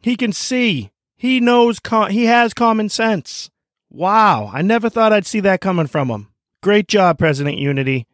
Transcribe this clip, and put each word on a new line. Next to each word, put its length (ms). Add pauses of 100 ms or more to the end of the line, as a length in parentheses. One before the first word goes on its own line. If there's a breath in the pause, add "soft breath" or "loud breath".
He 160
can 160
see. 580 (260)
He 240
knows 400
co-, 240
he 220
has 280
common 340
sense. 640 (400)
Wow. 640
I 100
never 260
thought 240
I'd 140
see 140
that 200
coming 260
from 240
him. 180 (340)
Great 260
job, 300
President 400
Unity. 560